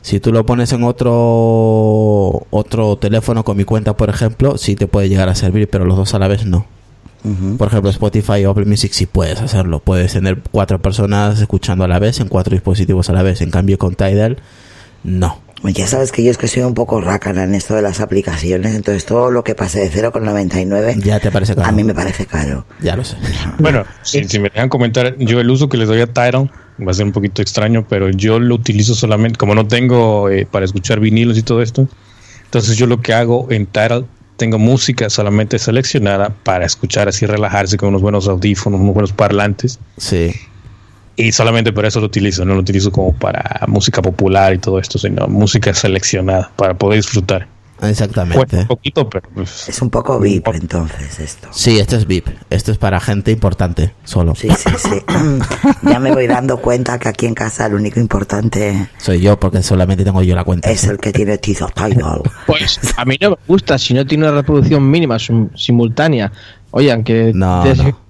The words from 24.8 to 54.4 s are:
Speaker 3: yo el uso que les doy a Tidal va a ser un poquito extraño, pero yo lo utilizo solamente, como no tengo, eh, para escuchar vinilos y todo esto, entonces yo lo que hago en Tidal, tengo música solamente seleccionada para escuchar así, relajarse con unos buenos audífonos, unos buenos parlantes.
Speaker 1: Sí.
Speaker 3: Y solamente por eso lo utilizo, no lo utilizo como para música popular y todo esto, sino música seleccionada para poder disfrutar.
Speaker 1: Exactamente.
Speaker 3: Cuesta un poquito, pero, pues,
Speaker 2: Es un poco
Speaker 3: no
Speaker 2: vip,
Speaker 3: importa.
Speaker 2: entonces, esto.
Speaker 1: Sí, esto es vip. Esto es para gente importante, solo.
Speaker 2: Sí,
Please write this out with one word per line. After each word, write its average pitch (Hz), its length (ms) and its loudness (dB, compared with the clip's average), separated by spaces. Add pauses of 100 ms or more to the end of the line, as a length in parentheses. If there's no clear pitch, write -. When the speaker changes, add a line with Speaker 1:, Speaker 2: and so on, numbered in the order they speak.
Speaker 3:
yo 120 240 2
el 120 80 2
uso 131 220 2
que 127 80 0
les 110 100 0
doy 113 140 2
a 117 40 2
Tidal 123 440 0 (360)
va 92 40 -2
a - 40 0
ser 101 120 0
un 101 60 -2
poquito 101 280 -2
extraño, 110 480 0
pero 95 220 0
yo 107 300 2
lo 120 160 2
utilizo 110 380 0
solamente, 110 440 0
como 104 160 2
no 110 120 2
tengo, 117 600 2
eh, 98 220 0
para 95 160 -2
escuchar 101 340 -2
vinilos 110 380 2
y 110 40 0
todo 117 200 0
esto, 135 260 0 (560)
entonces 110 320 0
yo 123 100 2
lo 120 140 0
que 120 140 0
hago 120 360 2
en 104 140 0
Tidal, 113 420 0 (300)
tengo 113 220 0
música 120 500 2
solamente 104 500 0
seleccionada 104 680 0 (140)
para 90 240 0
escuchar 101 420 -2
así, 95 160 -2
relajarse 101 540 0
con 101 100 0
unos 98 140 2
buenos 101 260 0
audífonos, 98 540 0
unos 101 100 4
buenos 98 220 0
parlantes. 101 640 0 (180)
Speaker 1:
Sí. 85 340 -2 (840)
Speaker 3:
Y 117 160 2
solamente 113 400 2
por 107 140 0
eso 107 140 0
lo 107 60 0
utilizo, 98 380 0
no 98 100 2
lo 95 60 2
utilizo 98 300 0
como 92 240 0
para - 540 -4
música 98 340 0
popular 95 520 2
y 92 40 -2
todo 95 220 -2
esto, - 180 -6
sino 98 300 -2
música 101 440 2
seleccionada 95 840 0
para 95 180 0
poder 104 240 2
disfrutar. 95 480 -2 (360)
Speaker 1:
Exactamente. 107 540 0
Speaker 3:
Cuesta 127 240 2
un 104 60 0
poquito, 127 440 -2
pero, - 240 -8
pues, 95 340 -10
Speaker 2:
Es - 140 -6
un 117 80 -2
poco 120 240 -2
Speaker 3:
no 110 60 0
Speaker 2:
vip, 98 160 2
Speaker 3:
importa. 85 240 -2
Speaker 2:
entonces, 80 600 -6
esto. - 320 -14
Speaker 1:
Sí, 113 260 2
esto 101 180 0
es 107 100 0
vip. 90 200 -2 (220)
Esto 110 240 -2
es 104 60 -2
para 95 220 0
gente 101 320 -2
importante, 95 600 0 (120)
solo. 85 320 0
Speaker 2:
Sí, - 200 -4